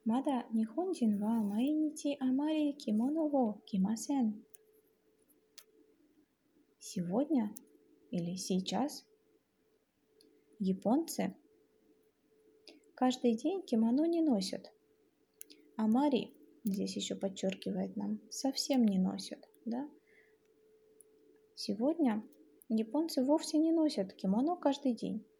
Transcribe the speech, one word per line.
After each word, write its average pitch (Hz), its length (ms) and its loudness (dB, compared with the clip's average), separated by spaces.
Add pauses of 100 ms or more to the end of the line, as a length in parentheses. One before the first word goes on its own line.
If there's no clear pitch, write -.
Мада 254 480 0
нихонджин 226 640 0
ва 214 140 0 (100)
майничи 294 800 0
амари 294 500 2
кимоно 277 560 0
во 254 380 2
кимасен. 220 800 0 (2250)
Сегодня 214 720 -2 (580)
или 175 260 -2
сейчас 185 680 -2 (1500)
японцы 190 760 0 (1600)
каждый 254 400 0
день 349 280 -2
кимоно 240 440 2
не 339 140 2
носят. 202 500 0 (1040)
Амари – 240 580 2 (300)
здесь 196 320 -2
ещё 190 200 -4
подчёркивает 190 800 -4
нам, 208 340 -6
совсем 269 560 0
не 202 120 4
носят, 190 420 -2 (260)
да? 254 240 -6 (1700)
Сегодня 226 680 0 (460)
японцы 240 540 0
вовсе 311 340 2
не 320 140 4
носят 294 420 2
кимоно 240 420 0
каждый 269 380 0
день. 196 320 -6 (140)